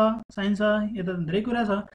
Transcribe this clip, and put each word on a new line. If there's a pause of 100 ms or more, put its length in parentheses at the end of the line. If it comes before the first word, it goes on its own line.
(360)
sign
छ, (340)
यो
त (100)
धेरै
कुरा
छ। (260)